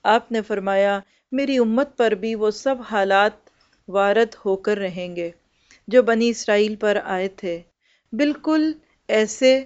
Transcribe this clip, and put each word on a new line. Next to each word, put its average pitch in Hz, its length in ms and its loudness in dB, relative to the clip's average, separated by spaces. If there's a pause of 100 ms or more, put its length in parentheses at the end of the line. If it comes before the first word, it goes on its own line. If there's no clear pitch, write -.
आपने 226 380 2
फरमाया 196 580 -2 (300)
मेरी 269 280 -2
उम्मत 240 380 0
पर 220 200 2
भी 226 200 -6
वो 214 160 0
सब 262 320 -4
हालात 202 540 2 (480)
वारद 202 540 0
होकर 196 380 -2
रहेंगे 175 540 -8 (540)
जो 240 160 6
बनी 226 260 2
इसराइल 214 480 0
पर 208 200 0
आए 190 400 -4
थे, 175 180 -6 (580)
बिल्कुल 302 600 0 (360)
ऐसे 220 440 2 (120)